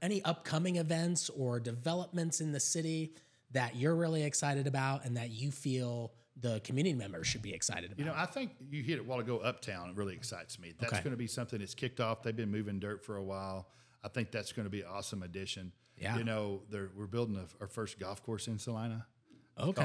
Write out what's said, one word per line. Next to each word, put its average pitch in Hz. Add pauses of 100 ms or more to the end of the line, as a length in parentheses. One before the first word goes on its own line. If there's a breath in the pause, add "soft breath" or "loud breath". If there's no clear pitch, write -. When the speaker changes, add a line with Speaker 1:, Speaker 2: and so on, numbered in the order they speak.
Speaker 1:
any 196
upcoming 170
events 165
or 123
developments 139
in 156
the 139
city 160 (380 loud breath)
that 123
you're 147
really 160
excited 143
about 135
and 120
that 117
you 117
feel 123 (220 soft breath)
the 120
community 147
members 110
should 120
be 101
excited 87
about? 95
Speaker 2:
You 143
know, 160
I 160
think 254 (180)
you 143
hit 156
it 120
a 104
while 127
ago, 117
Uptown, 98
it 85
really 98
excites 87
me. 85
That's 113
Speaker 1:
Okay. 98
Speaker 2:
gonna 127
be 120
something 113
that's 101
kicked 127
off. 113
They've 113
been 110
moving 104
dirt 101
for 107
a 98
while. 95 (340 soft breath)
I 104
think 113
that's 107
gonna 104
be 101
an 87
awesome 98
addition. 90 (260 soft breath)
Speaker 1:
Yeah. 107
Speaker 2:
You 117
know, 104
there, 98
we're 104
building 110
a, 92 (140)
our 101
first 107
golf 98
course 110
in 110
Salina. 113 (520 loud breath)
It's 131
Speaker 1:
Okay. 185